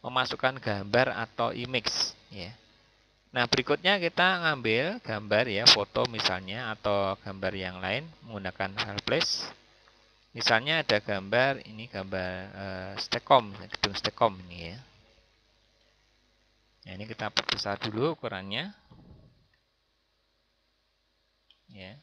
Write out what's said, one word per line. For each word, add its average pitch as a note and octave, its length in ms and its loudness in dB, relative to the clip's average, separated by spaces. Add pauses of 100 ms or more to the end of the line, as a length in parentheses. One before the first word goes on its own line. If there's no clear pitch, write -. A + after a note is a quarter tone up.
memasukkan B2+ 560 0
gambar A2 560 2
atau A2+ 400 -2
image, B2 560 -2 (160)
ya. G2 240 -12 (800)
Nah, B2 160 2
berikutnya E3+ 560 2
kita F3+ 400 4
ngambil C#3+ 560 2
gambar, G#2+ 480 2
ya, G#2 160 0
foto A2+ 480 4
misalnya G#2+ 640 -4
atau G2 480 2
gambar G2 320 -4
yang F#2 240 -6
lain G2+ 240 -2 (240)
menggunakan G2 480 -4
file G#2 320 -4
place. - 400 0 (880)
Misalnya B2 480 2
ada G#2+ 160 4
gambar, A2+ 640 2
ini A2 240 -14
gambar, F#2+ 440 -4 (200)
eh, F#2+ 480 -8
Stekom, A#2+ 560 2
gedung G2 400 -6
Stekom G#2+ 480 2
ini, F2 320 -12
ya. - 20 -16 (2000)
Nah, F#2+ 160 -12
ini A2 80 -10
kita A2 240 -6
perbesar - 480 -4
dulu A#2 400 -2
ukurannya. G#2+ 560 -8 (3000)
Ya. G2 320 -16